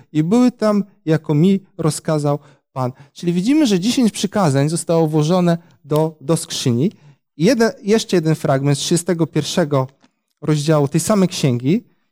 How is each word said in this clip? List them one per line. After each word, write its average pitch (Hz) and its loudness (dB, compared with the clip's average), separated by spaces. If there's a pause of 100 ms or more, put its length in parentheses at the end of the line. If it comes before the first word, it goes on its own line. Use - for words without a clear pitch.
(120)
i 156 0
były 240 2
tam, 208 -2 (220)
jako 156 0
mi 185 2 (180)
rozkazał 147 -2 (340)
Pan”. 127 -4 (220)
Czyli 175 -4
widzimy, 254 2
że 196 2
dziesięć 247 0
przykazań 151 0
zostało 165 0
włożone 165 2 (280)
do, 156 -2
do 160 -2
skrzyni. 135 -2 (460)
I 156 0
jeden, 226 2 (120)
jeszcze 208 0
jeden 160 2
fragment 139 0
z - -8
trzydziestego 170 -2
pierwszego 143 -2 (540)
rozdziału 147 0
tej 160 -2
samej 190 0
księgi 131 -2 (280)